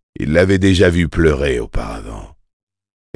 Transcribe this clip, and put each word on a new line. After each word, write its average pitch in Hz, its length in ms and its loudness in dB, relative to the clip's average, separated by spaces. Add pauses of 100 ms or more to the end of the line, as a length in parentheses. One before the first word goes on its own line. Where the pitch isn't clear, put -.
(180)
Il 71 140 -4
l'avait 95 260 4
déjà 92 300 4
vu 85 200 2
pleurer 71 520 0
auparavant. - 760 -10 (800)